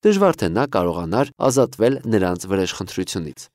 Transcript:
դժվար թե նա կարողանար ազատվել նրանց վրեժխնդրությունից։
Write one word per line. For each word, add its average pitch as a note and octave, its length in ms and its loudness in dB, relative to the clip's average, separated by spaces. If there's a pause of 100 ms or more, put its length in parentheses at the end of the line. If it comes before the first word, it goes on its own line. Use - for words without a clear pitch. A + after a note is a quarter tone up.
դժվար G3 340 4
թե F#2 120 -2
նա A2 160 0
կարողանար F2+ 680 -2
ազատվել B2+ 680 2
նրանց F#2+ 460 0
վրեժխնդրությունից։ F#2 880 -4 (160)